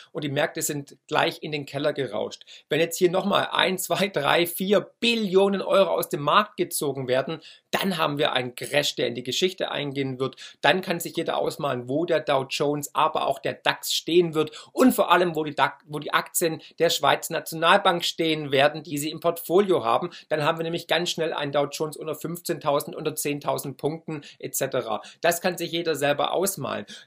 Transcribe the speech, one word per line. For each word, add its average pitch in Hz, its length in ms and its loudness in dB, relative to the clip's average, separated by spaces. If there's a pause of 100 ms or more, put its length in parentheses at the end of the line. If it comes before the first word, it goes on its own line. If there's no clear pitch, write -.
(120)
und 156 100 -6
die 147 60 -4
Märkte 151 320 -2
sind 143 380 -6 (100)
gleich 151 340 0
in 156 100 -8
den 147 120 -6
Keller 143 300 -2
gerauscht. 107 500 -6 (240)
Wenn 151 120 2
jetzt 175 180 0
hier 175 120 6
nochmal 180 420 2
ein, 180 260 2
zwei, 170 300 -2
drei, 156 380 2
vier 190 340 2 (200)
Billionen 196 600 2
Euro 185 280 4
aus - 200 -2
dem 160 100 -4
Markt 170 380 2
gezogen 135 500 -4
werden, 143 320 0 (300)
dann 185 260 0
haben 151 220 0
wir 151 140 2
einen 127 220 -2
Crash, 135 400 -2
der 135 120 -2
in 120 80 -4
die 123 80 -6
Geschichte 180 480 -2
eingehen 135 480 -4
wird. 131 180 -4 (240)
Dann 190 220 4
kann 170 180 -4
sich 156 160 -8
jeder 160 220 -2
ausmalen, 139 500 -4
wo 151 160 -2
der 165 160 0
Dow 135 280 0
Jones, 147 460 -2
aber 156 320 0
auch 139 120 -2
der 127 160 -4
dax - 400 -2
stehen 165 400 2
wird 156 380 -2
und 254 200 6
vor - 180 4
allem, 175 240 4
wo 156 80 -2
die 151 120 -6
dax, - 320 0
wo 151 120 -8
die 147 140 -10
Aktien 160 480 0 (180)
der 160 120 4
Schweizer 143 420 2
Nationalbank 170 720 4
stehen 156 480 -2
werden, 147 300 4
die 147 160 -6
sie 151 120 -4
im 160 100 -10
Portfolio 170 640 2
haben. 117 280 2 (180)
Dann 156 140 0
haben 160 160 0
wir 165 60 -4
nämlich 170 240 -6
ganz 170 220 0
schnell - 220 -4
einen 143 200 -4
Dow 143 180 0
Jones 151 260 -6
unter 156 180 -8
fünfzehntausend, 156 840 -4
unter 151 180 -4
zehntausend 143 640 -4
Punkten 156 440 -6 (160)
et - 160 -10
cetera. 113 460 -4 (220)
Das 170 180 2
kann 180 160 -2
sich 160 160 -8
jeder 165 240 -2
selber 143 360 0
ausmalen. 131 520 -2 (220)